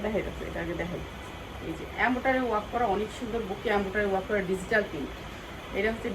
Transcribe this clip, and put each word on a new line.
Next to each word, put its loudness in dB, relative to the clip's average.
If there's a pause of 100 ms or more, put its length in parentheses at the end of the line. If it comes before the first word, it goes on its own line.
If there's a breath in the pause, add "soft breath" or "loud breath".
দেখাই 2
যাচ্ছে, -4
এটা -4
আগে -2
দেখাই। -4 (680)
এই -4
যে -8 (220)
এমব্রয়ডারি 4
ওয়ার্ক 2
করা, 4 (100)
অনেক 0 (100)
সুন্দর -2
বুকে -2 (100)
এমব্রয়ডারি 2
ওয়ার্ক 2
করা, 4 (100)
ডিজিটাল 2
প্রিন্ট। -4 (680)
এটা 4
হচ্ছে -4